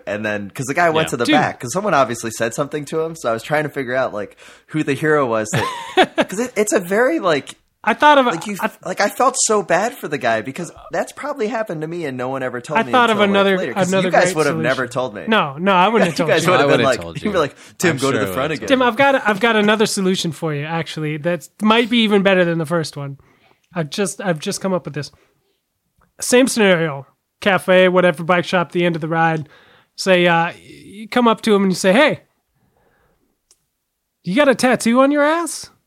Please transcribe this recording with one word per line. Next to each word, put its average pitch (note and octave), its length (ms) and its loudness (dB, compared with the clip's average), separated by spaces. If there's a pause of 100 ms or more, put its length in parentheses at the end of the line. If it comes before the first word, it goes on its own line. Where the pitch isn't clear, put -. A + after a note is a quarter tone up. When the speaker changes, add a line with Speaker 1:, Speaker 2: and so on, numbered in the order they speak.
Speaker 1:
And G#2 200 -6
then, G#2 260 -4
'cause C3 160 -8
the C#3 60 -6
guy E3+ 160 2
went D#3+ 180 0
Speaker 2:
Yeah. - 40 -8
Speaker 1:
to D3 60 -6
the G3 80 0
Speaker 3:
Dude. D4 80 2
Speaker 1:
back, B2 280 0
'cause A#2 120 -8
someone G3 200 -2
obviously A#2+ 380 0
said A#2 220 -4
something D3 320 -6
to D#3+ 160 -6
him. D#3+ 140 -6
So B2 140 -6
I A2+ 40 0
was A2+ 100 -6
trying D3+ 200 -2
to C#3+ 60 -6
figure B2+ 260 -6
out, B2+ 180 -2
like, - 240 -10 (300)
who D#3 160 -4
the C#3+ 100 -2
hero D3+ 320 2
was A2 260 -2
that, - 640 -2
Speaker 3:
<laughs> C#4+ 140 -2
Speaker 1:
'cause F#3 100 -8
it, A#3+ 180 -4
it's G#3 160 0
a G#3+ 80 2
very, A#3+ 380 0
like, D#3+ 360 -2 (260)
Speaker 3:
I A3 120 0
thought D4 240 6
of B3+ 100 4
a, A#3 40 0
Speaker 1:
like, E3 140 -6
you, G3+ 140 -8
Speaker 3:
I G#3+ 100 -4 (160)
Speaker 1:
like, F#3 140 -8
I G#3 100 2
felt F#3 260 0 (100)
so G#3 180 0
bad F#3+ 340 0
for F#3 120 -10
the D3 80 -4
guy A2+ 240 0
because C3+ 280 -10 (220)
that's G3 220 -6
probably C4+ 340 -6
happened A3 340 -6
to D#3 60 -8
me E3+ 180 -10
and C3 120 -8
no B2 100 -6
one C3+ 160 -6
ever B2 160 -6
told D#3 180 -4
Speaker 3:
I A#3 60 2
Speaker 1:
me B2+ 80 -6
Speaker 3:
thought A#3+ 180 4
of G#3+ 80 2
Speaker 1:
until, G#3 40 2
like, G3+ 80 4
Speaker 3:
another, G3 280 2
Speaker 1:
later, E3+ 160 -4
'cause F#3+ 160 0
Speaker 3:
another F#3 180 2
Speaker 1:
you F3 40 -2
guys A3+ 140 6
Speaker 3:
great F3+ 100 0
Speaker 1:
would D3+ 120 2
have C3 100 0
never B2 180 0 (120)
Speaker 3:
solution. A#2+ 60 -12
Speaker 1:
told B2+ 220 -4
me. F2+ 140 -12
Speaker 3:
No, E3 280 0
no, F#3+ 140 0
I F#3 160 6
wouldn't G3+ 240 2
have - 20 -6
Speaker 1:
<laughs> - 60 -8
You E3+ 60 0
Speaker 3:
told D#3 40 -4
Speaker 1:
guys E3+ 160 2
Speaker 3:
you. F3+ 60 2
Speaker 1:
would F3+ 80 4
have C#3+ 100 2
Speaker 2:
I - 40 4
Speaker 1:
been C3 60 2
Speaker 2:
would've A#2+ 60 2
Speaker 1:
like, C3 160 0
Speaker 2:
told E2+ 160 -12
Speaker 1:
you'd - 60 -12
be G#3+ 60 -2
Speaker 2:
you. F#3 100 0
Speaker 1:
like, C#3 160 -2 (220)
"Tim, E3 140 0
Speaker 2:
I'm C#3+ 60 -2
Speaker 1:
go B2+ 140 0
to A#2 60 0
Speaker 2:
sure G#2 80 0
Speaker 1:
the F#2+ 60 -6
Speaker 2:
I F2+ 40 -6
Speaker 1:
front C#3 160 -2
Speaker 2:
would've D3 120 -6
Speaker 1:
again." - 40 -10
Speaker 3:
Tim, C4 140 2
I've A#3+ 160 0
got, C#4 180 4 (120)
I've G#3 120 0
got A#3 160 2
another G#3+ 300 2
solution F#3 480 -2
for D#3+ 200 -6
you, C#3+ 120 -6
actually. D#3 520 -6
That E3+ 300 -4 (140)
might A3 280 2
be A#3+ 100 2
even G#3 220 2
better F#3 220 4
than E3+ 140 0
the E3 80 -2
first D#3+ 320 -4
one. C#3 200 -12 (560)
I've D#3+ 160 -6
just, - 300 -4
I've F3+ 200 -4
just G3 200 -8
come F#3+ 140 -4
up F3 100 -4
with C#3+ 100 -12
this. D3 160 -10 (1080)
Same B3+ 300 4
scenario. E3 580 2 (320)
Cafe, F#3 480 4
whatever, F3 380 2
bike F3+ 180 2
shop, F3 300 -2
the F3 120 0
end E3+ 120 0
of D3+ 40 -6
the E3 60 -6
ride. E3 400 0 (480)
Say, F3+ 320 2
uh, E3+ 240 2 (100)
you D#3+ 460 -20
come A#3+ 220 4
up A3 140 0
to G#3+ 120 4
him G3 80 4
and F#3+ 80 2
you F3 40 0
say, F#3+ 180 2
"Hey, B3 300 2 (2000)
you F3+ 120 -4
got C#4 140 4
a A#3 60 4
tattoo A#3+ 460 2
on C#4 100 4
your D4 120 2
ass?" D#4+ 460 -2 (180)